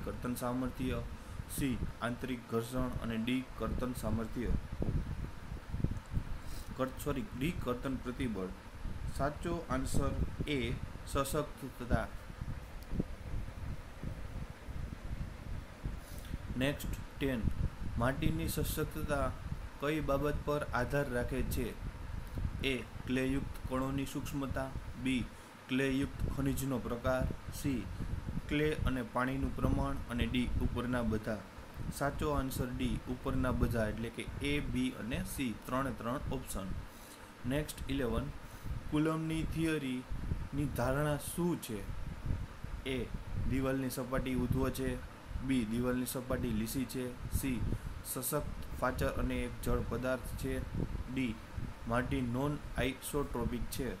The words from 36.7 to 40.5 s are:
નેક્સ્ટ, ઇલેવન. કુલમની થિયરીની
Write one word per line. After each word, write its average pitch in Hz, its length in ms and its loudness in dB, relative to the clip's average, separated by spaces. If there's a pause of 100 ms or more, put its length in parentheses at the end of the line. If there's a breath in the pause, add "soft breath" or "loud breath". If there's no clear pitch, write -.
નેક્સ્ટ, 143 420 -2
ઇલેવન. - 320 2 (680 loud breath)
કુલમની 160 520 2
થિયરીની 143 1200 0